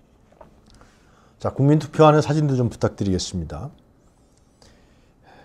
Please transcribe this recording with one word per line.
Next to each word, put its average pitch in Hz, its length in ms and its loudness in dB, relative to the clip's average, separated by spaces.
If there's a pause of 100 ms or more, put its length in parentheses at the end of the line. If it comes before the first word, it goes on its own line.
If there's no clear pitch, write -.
(1400)
자, - 160 -6
국민투표하는 151 680 4
사진도 147 360 -2
좀 123 120 0
부탁드리겠습니다. 92 1040 -6 (1700)